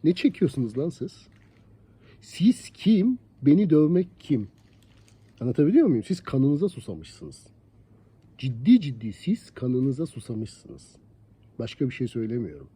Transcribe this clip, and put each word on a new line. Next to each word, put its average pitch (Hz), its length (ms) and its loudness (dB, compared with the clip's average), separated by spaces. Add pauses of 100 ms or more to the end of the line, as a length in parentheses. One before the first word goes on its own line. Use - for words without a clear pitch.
Ne 160 100 2
çekiyorsunuz 135 640 -2
lan 156 120 -4
siz? - 380 -14 (920)
Siz - 520 0
kim? 226 440 2 (240)
Beni 156 280 4
dövmek 156 380 4 (120)
kim? 110 280 -2 (920)
Anlatabiliyor 156 460 2
muyum? 123 160 0
Siz - 180 -4
kanınıza 143 480 0
susamışsınız. - 800 -16 (920)
Ciddi 131 440 4
ciddi 113 320 -8
siz - 380 -6
kanınıza 127 540 -2
susamışsınız. - 920 -14 (640)
Başka 123 300 -4
bir 127 40 -10
şey 123 140 -6
söylemiyorum. 110 680 -8